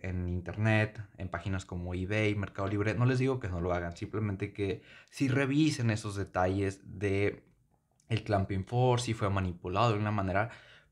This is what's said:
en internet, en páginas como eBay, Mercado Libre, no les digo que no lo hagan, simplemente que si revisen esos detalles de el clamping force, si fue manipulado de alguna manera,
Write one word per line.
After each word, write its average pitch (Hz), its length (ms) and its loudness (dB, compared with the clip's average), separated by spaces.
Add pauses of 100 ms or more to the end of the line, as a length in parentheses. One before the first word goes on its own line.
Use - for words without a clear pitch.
en 90 240 -4
internet, 107 720 0 (160)
en 90 100 -8
páginas 92 360 -4
como 90 280 -8
eBay, 104 440 0
Mercado 98 320 -4
Libre, 104 260 0
no 117 100 2
les 127 140 4
digo 127 220 0
que 98 80 -6
no 87 120 -4
lo 87 140 0
hagan, 87 220 -4
simplemente 101 560 -4
que 98 300 -2 (280)
si - 160 -2
revisen 139 640 2
esos 104 240 -2
detalles 95 680 0
de 98 600 -2 (640)
el 110 140 0
clamping 95 420 0
force, 123 420 2
si 113 80 0
fue 107 160 -2
manipulado 92 580 2
de 110 60 4
alguna 107 180 0
manera, 101 380 0 (420)